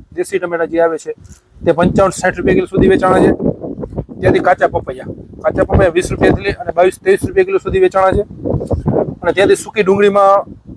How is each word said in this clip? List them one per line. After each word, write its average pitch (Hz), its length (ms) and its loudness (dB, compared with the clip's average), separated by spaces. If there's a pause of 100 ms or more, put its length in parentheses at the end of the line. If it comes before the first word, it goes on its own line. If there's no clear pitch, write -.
(120)
દેશી 180 260 -4
ટમેટા 170 260 -4
જે 165 160 -2
આવે 165 180 0
છે 156 140 -10 (520)
તે 170 80 4
પંચાવન, 180 380 2
સાઠ 185 260 -4
રૂપિયા 185 180 0
કિલો 185 120 0
સુધી 190 220 2
વેચાણા 185 300 2
છે. - 140 4 (880)
ત્યાંથી 180 200 2
કાચા 180 280 2
પપૈયા, 131 360 -8 (380)
કાચા 156 220 0
પપૈયા 190 260 2
વીસ 175 200 -2
રૂપિયાથી - 320 2
લઈ 202 80 -4
અને 175 220 -6
બાવીસ, 180 280 2
ત્રેવીસ 190 260 2
રૂપિયા 185 180 2
કિલો 190 140 -2
સુધી 190 200 -4
વેચાણા 190 320 2
છે. 202 120 0 (1000)
અને 170 100 0
ત્યાંથી 190 240 4
સૂકી - 260 -4
ડુંગળીમાં, 196 640 4 (320)